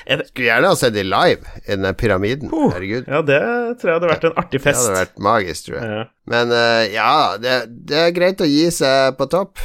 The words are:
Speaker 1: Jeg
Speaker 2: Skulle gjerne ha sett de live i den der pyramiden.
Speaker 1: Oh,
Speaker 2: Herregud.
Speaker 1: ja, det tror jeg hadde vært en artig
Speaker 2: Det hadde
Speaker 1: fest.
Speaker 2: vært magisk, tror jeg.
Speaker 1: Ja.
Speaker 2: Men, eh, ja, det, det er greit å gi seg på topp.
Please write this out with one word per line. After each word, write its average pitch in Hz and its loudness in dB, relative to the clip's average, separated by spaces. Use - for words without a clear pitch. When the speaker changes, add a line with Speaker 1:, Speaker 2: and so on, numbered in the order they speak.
Speaker 1:
Jeg 151 -4
Speaker 2:
Skulle 123 -2
gjerne 131 4
ha 185 4
sett 123 0
de 98 -2
live 117 0
i - -10
den 98 -2
der 95 -2
pyramiden. 110 -2
Speaker 1:
Oh, 294 2
Speaker 2:
Herregud. 101 -6
Speaker 1:
ja, 143 -2
det 143 2
tror - -4
jeg 165 0
hadde 170 0
vært 156 0
en - -4
artig 135 -6
Speaker 2:
Det - -2
hadde 123 2
Speaker 1:
fest. 113 2
Speaker 2:
vært 92 -2
magisk, 92 -2
tror - -8
jeg. 107 -8
Speaker 1:
Ja. 110 -8
Speaker 2:
Men, 120 0
eh, 117 2
ja, 110 2
det, 127 0
det 143 -2
er 170 4
greit 180 0
å 151 2
gi 151 4
seg 135 2
på 135 -2
topp. 185 -4